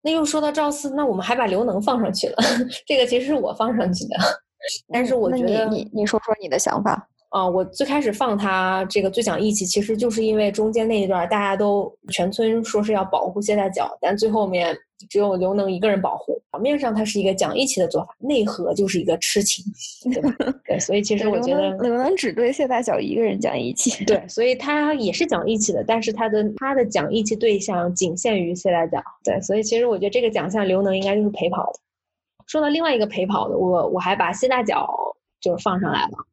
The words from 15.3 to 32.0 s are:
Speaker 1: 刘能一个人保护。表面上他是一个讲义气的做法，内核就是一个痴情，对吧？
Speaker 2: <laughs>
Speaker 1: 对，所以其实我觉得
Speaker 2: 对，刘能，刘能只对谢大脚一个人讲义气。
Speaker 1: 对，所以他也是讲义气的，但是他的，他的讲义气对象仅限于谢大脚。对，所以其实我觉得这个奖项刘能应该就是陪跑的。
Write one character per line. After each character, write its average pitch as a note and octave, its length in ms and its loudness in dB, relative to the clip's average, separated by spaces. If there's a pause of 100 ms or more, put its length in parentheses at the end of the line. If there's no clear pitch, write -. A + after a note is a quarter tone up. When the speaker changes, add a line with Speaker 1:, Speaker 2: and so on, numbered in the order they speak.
Speaker 1:
刘 F#3 160 0
能 G3 180 0
一 F3 80 -4
个 G#3+ 80 2
人 G3 140 2
保 - 160 -2
护。 - 240 -6 (100)
表 D#3 80 -8
面 C#4+ 180 2
上 B3 160 -2
他 G#3+ 120 0
是 G#3 160 -2
一 - 20 0
个 F#3+ 100 2
讲 F#3 240 0
义 C4 80 2
气 A3+ 140 -2
的 E3+ 80 2
做 - 160 -2
法， - 60 -12 (100)
内 B3+ 240 2
核 F#3 300 -2
就 G3+ 120 2
是 F#3 140 0
一 D#3+ 60 -2
个 A#3+ 140 2
痴 - 220 0
情， G#3 220 -2 (480)
对 B3+ 100 0
吧？ C4 140 2 (160)
Speaker 2:
<laughs> - 160 -10
Speaker 1:
对， - 100 0
所 - 160 -2
以 G3+ 80 2
其 G#3 160 0
实 G#3+ 120 0
我 A3 100 0
觉 C4 160 0
得 D4 60 2
Speaker 2:
对， F#3+ 80 0
刘 F#3+ 80 -4
能， A#3+ 60 -2
刘 A#3+ 200 2
能 F4+ 140 2
只 G#3+ 160 -2
对 A#3+ 180 2
谢 C#4 160 0
大 B3 140 0
脚 A3 180 0
一 - 160 -2
个 A#3 60 2
人 G3+ 180 0
讲 A3 180 -2
义 A#2+ 140 -4
气。 - 320 -2
Speaker 1:
对， G3+ 240 4
所 A3+ 160 -2
以 B3+ 100 4
他 D4 400 0
也 A3+ 160 0
是 E4 160 0
讲 F3+ 220 0
义 A3 100 0
气 G#3 140 0
的， F#3 160 -2
但 A3+ 160 2
是 A3 80 -2
他 A3 160 -2
的， G#3+ 160 2 (140)
他 C4+ 180 -2
的 A#3+ 100 4
讲 D#3+ 240 -2
义 A3 140 0
气 A3 100 -2
对 G#3+ 240 2
象 F3+ 380 -2
仅 F3 220 -2
限 G#3 260 0
于 F3 100 -2
谢 F3+ 200 -2
大 E3 140 2
脚。 C#3+ 140 -4 (220)
对， G3 160 0
所 F#3+ 160 -2
以 G#3+ 80 0
其 A3+ 160 0
实 A#3+ 60 4
我 A3 120 2
觉 F#3+ 80 -2
得 G3+ 40 0
这 A#3+ 120 2
个 A3+ 80 2
奖 F#3 220 -2
项 G3+ 160 0
刘 F#3 140 2
能 G3 120 2
应 F#3+ 80 0
该 G3 140 0
就 G#3+ 80 2
是 G#3 60 2
陪 F3+ 200 0
跑 F3+ 180 -2
的。 - 120 -8 (680)